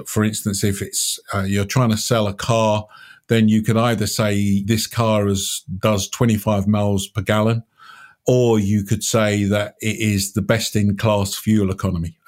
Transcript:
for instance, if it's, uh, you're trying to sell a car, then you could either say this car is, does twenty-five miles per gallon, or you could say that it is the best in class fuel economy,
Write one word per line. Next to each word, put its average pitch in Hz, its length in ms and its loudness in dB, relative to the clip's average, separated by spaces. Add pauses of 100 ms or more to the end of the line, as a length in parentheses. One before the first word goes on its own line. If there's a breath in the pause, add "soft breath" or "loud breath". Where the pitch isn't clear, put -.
for - 180 -2
instance, 107 400 -2
if 98 200 -2
it's, - 360 -6 (140)
uh, 98 140 -2
you're 101 180 0
trying 120 240 0
to 110 80 0
sell 107 300 0
a 101 60 -4
car, 110 520 0 (420 loud breath)
then 113 220 4
you 107 140 4
could 110 140 0
either 113 280 0
say 101 560 0
this 110 240 0
car 110 420 0
is, 98 360 -4 (160)
does 107 300 0
twenty-five 107 580 0
miles 104 400 0
per - 140 -6
gallon, 107 420 0 (640 loud breath)
or 120 320 4
you 101 240 2
could 101 200 -4
say 104 420 0
that 104 360 -2
it 107 160 -4
is 104 360 -2
the 101 100 -2
best 110 320 -2
in 101 200 0
class 101 380 0
fuel 104 380 0
economy, 90 560 -6